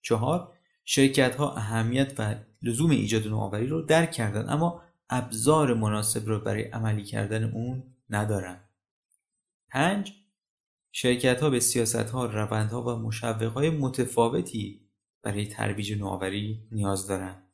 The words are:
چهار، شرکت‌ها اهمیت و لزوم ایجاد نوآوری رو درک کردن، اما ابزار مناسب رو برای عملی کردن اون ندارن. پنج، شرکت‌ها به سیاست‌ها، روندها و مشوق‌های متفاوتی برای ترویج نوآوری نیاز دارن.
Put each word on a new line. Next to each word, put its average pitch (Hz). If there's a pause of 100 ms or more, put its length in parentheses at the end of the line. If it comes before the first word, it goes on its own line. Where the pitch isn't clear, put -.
چهار، 135 (320)
شرکت‌ها 135
اهمیت 113
و 107 (280)
لزوم 127
ایجاد 107
نوآوری 107
رو 156
درک 165
کردن، 107
اما 170 (280)
ابزار 123
مناسب 107
رو 107
برای 107
عملی 107
کردن 107
اون 120 (280)
ندارن. 101 (1080)
پنج، 185 (800)
شرکت‌ها 127
به 120
سیاست‌ها، 117
روندها 107
و 117
مشوق‌های 113
متفاوتی 123 (420)
برای 104
ترویج 104
نوآوری 101
نیاز 98
دارن. 92 (120)